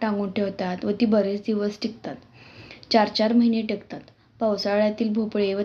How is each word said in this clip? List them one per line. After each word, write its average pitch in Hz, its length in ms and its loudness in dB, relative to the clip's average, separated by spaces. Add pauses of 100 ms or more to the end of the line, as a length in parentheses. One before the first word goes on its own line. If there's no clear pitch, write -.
टांगून 202 300 -2
ठेवतात 196 540 -4
व 208 60 0
ती 208 140 0
बरेच 202 400 2
दिवस 208 360 -2
टिकतात. - 340 -8 (760)
चार 214 160 6
चार 220 260 0
महिने 233 280 4
टिकतात. 208 380 -8 (400)
पावसाळ्यातील 214 760 0
भोपळे 208 400 0
व 196 120 0